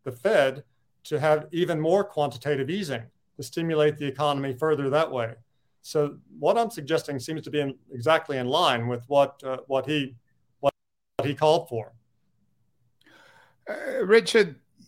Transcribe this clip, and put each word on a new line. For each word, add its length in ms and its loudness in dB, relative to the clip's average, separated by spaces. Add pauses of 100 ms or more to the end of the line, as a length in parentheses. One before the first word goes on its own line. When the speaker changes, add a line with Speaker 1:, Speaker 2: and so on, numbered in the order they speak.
Speaker 1:
the 80 -8
Fed 520 2 (420)
to 140 -2
have 320 2
even 280 0
more 240 4
quantitative 680 -2
easing 340 -6 (320)
to 80 -12
stimulate 540 0
the 80 -6
economy 480 -2
further 360 0
that 220 2
way. 220 -4 (480)
So 360 -2 (200)
what 200 2
I'm 120 0
suggesting 480 -4
seems 260 -8
to 60 -12
be 120 -2
in, 140 -4 (160)
exactly 460 0
in 100 -4
line 400 2
with 200 -6
what, 360 2
uh, 140 -6 (100)
what 180 -2
he, 300 -4 (440)
what 140 2 (500)
he 100 -2
called 360 2
for. 240 -8 (1800)
Speaker 2:
Uh, 340 -6
Richard, 520 4 (320)